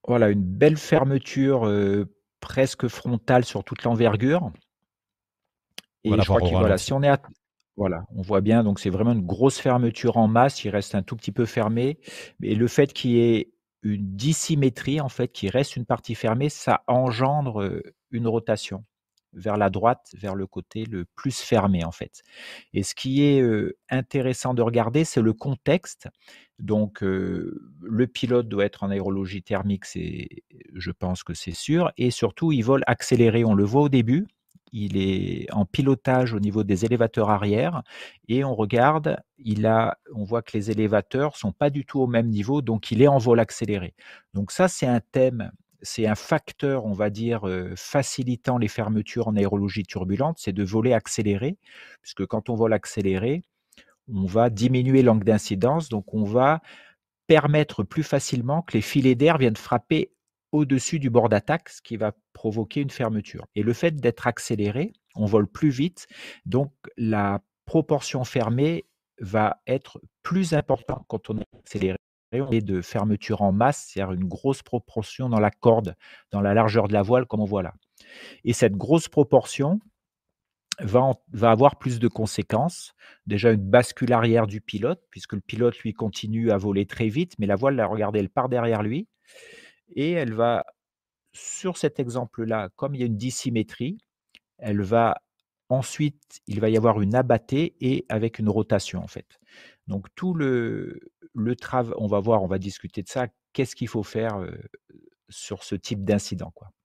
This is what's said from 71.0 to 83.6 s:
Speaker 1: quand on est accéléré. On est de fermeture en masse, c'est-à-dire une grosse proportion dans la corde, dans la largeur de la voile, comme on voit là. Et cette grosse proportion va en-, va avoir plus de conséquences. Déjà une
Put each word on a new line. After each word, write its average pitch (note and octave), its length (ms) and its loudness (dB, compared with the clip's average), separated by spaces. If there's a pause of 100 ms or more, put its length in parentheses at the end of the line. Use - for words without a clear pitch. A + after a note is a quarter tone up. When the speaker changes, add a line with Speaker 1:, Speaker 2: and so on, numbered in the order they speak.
Speaker 1:
quand - 200 -8
on G#2+ 100 -6
est G2+ 80 -10 (120)
accéléré. F#2+ 400 -4 (340)
On C3+ 180 -4
est A2+ 100 2
de F#2+ 220 -2
fermeture G#2 600 -2
en G2 100 4
masse, A#2+ 360 0
c'est-à-dire F#2+ 260 -6
une F#2 140 -4
grosse - 340 -4
proportion - 680 -8
dans A2+ 120 2
la G#2 100 6
corde, A2 460 2 (340)
dans G2+ 120 -2
la G2+ 120 2
largeur A2 320 4
de G#2 60 -2
la G#2 100 4
voile, B2 240 2
comme G#2+ 140 -4
on G#2+ 60 -2
voit G2 160 -2
là. E2+ 120 -8 (720)
Et A#2+ 80 0
cette G#2+ 220 4
grosse D3 340 2
proportion C#3+ 720 2 (1000)
va A#2 220 2
en-, C3+ 200 0 (100)
va A2+ 180 4
avoir B2+ 260 6
plus B2 220 -4
de A#2 80 2
conséquences. A2+ 840 -4 (340)
Déjà G#2 240 2
une G2+ 180 2